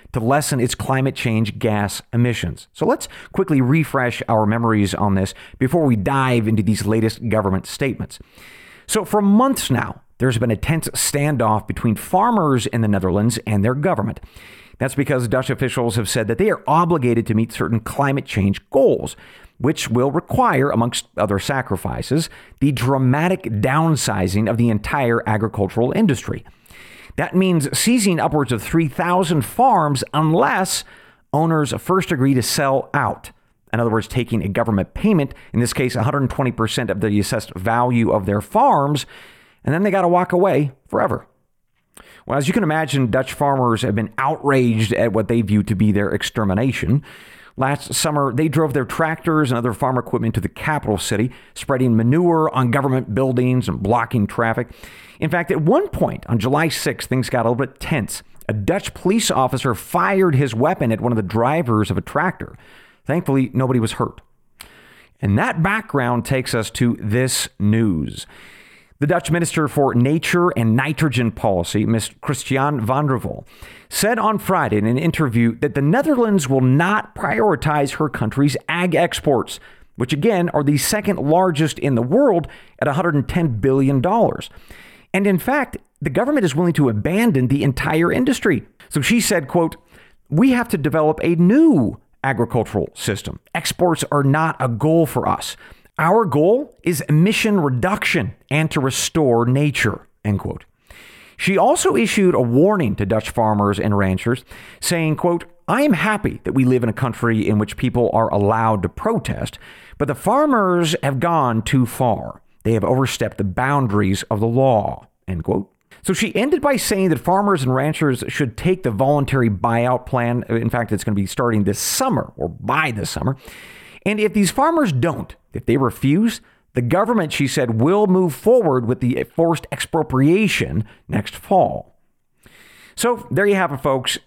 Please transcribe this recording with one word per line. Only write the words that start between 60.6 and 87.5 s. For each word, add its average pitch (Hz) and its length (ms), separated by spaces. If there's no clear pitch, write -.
at 110 100
one 123 120
of 117 40
the 110 60
drivers 113 680
of 90 40
a 95 60
tractor. - 540
Thankfully, 139 500
nobody 127 240
was 110 140
hurt. - 280
And 104 180
that 170 240
background 143 640
takes 131 320
us 113 140
to 120 300
this 123 480
news. 101 640
The 147 80
Dutch 165 240
Minister 160 380
for 139 260
Nature 156 600
and 113 180
Nitrogen 131 560
Policy, 101 540
Miss 110 240
Christiane 135 580
van 131 280
der 131 100
Wal, - 280
said 226 280
on 208 200
Friday 135 400
in 104 80
an 120 100
interview 120 640
that - 160
the 139 80
Netherlands 220 640
will 135 140
not 160 520
prioritize 151 840
her 156 120
country's 131 480
ag 175 240
exports, 147 640
which 127 180
again 175 360
are 147 140
the 143 140
second 202 400
largest 156 600
in 139 160
the 117 80
world 180 460
at - 100
a 139 60
hundred 170 200
and 139 140
ten 127 320
billion 135 400
dollars. 190 480
And 190 140
in 185 120
fact, 269 380
the 143 80
government 233 380
is 131 80
willing 175 200
to 143 140
abandon 135 600
the 143 160